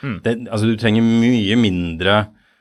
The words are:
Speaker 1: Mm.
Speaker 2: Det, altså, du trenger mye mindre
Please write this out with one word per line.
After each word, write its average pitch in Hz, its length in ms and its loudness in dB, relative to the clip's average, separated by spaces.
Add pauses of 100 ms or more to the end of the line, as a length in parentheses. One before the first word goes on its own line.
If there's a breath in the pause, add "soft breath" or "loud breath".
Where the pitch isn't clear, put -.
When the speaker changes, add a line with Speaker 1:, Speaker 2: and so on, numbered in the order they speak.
Speaker 1:
Mm. 117 220 -8
Speaker 2:
Det, 117 260 -4
altså, 110 160 -2
du 113 100 0
trenger 113 300 2
mye 113 480 2
mindre 92 600 0 (440 soft breath)